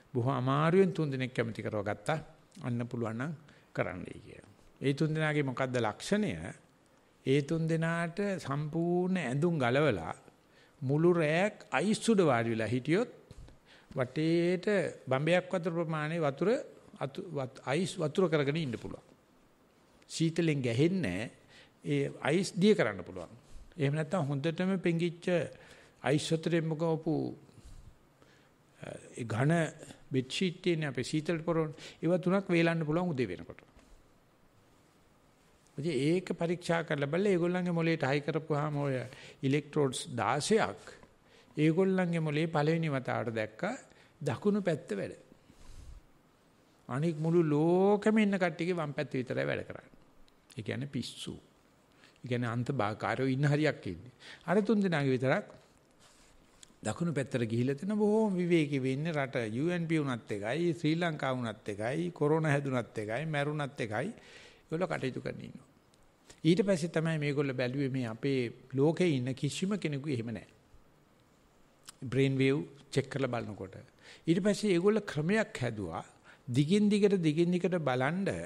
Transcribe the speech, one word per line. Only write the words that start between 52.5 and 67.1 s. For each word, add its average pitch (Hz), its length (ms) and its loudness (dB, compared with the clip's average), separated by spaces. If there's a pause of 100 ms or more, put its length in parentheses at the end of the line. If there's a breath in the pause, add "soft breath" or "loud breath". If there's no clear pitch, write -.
ඉන්න 135 180 2
හරියක් 147 400 0
ඉන්නේ. 90 260 -12 (280 loud breath)
අර 190 200 2
තුන් 208 200 2
දෙනාගේ 143 340 2
විතරක් 135 320 0 (1300 soft breath)
දකුණු 165 340 -2
පැත්තට 123 320 -2
ගිහිල්ලා 120 300 0
තියෙන 202 220 -4
බොහොම 214 380 2
විවේකී 160 480 2
වෙන්නේ 147 320 -2
රට 127 340 -2
යූ 131 200 -2
එන් 170 180 -2
පී 160 120 2
වුණත් 127 320 -4
එකයි, 131 420 0
ශ්‍රී 160 220 0
ලංකාව 151 400 -2
වුණත් 113 340 -6
එකයි, 107 420 -2
කොරෝනා 151 400 2
හැදුනත් 135 460 0
එකයි, 110 280 -4
මැරුණත් 147 560 -4
එකයි. 120 320 -4 (480 loud breath)
ඒගොල්ලෝ 165 260 -4
කටයුතු 135 340 -4
කරගෙන - 220 -8
ඉන්නවා. - 240 -16 (720 loud breath)
ඊට 180 220 4
පස්සේ 175 260 0
තමයි 160 300 0